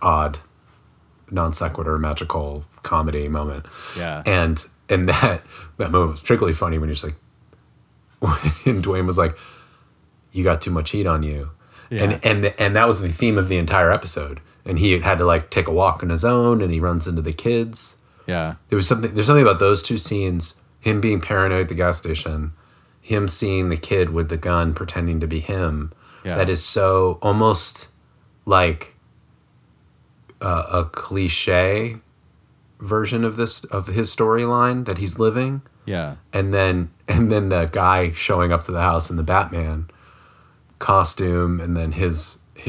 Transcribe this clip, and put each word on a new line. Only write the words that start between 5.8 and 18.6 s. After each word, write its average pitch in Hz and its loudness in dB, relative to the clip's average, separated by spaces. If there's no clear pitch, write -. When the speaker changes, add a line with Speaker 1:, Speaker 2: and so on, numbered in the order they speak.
Speaker 1:
moment 87 4
was 76 -8
particularly 107 2
funny 82 -2
when 76 -2
you're 76 -4
just - -8
like, 76 -8
<laughs> 76 0
when 113 2
Dwayne 92 0
was 90 0
like, 82 2
"You 92 -2
got 82 4
too 87 -6
much 78 -2
heat 104 -2
on 80 0
you." 73 -6
Speaker 2:
Yeah. 107 0
Speaker 1:
And, 104 -2
and, 101 0
and 101 0
that 113 6
was 101 2
the 95 -4
theme 107 2
of 92 2
the 92 0
entire 87 2
episode. 76 -4
And 90 -2
he 92 4
had 87 0
to, 87 2
like, 82 2
take 87 0
a 82 -2
walk 87 2
on 87 -4
his 82 0
own, 120 4
and 87 0
he 80 0
runs 85 -2
into 85 -4
the 78 -4
kids. 117 -4
Speaker 2:
Yeah. 82 -4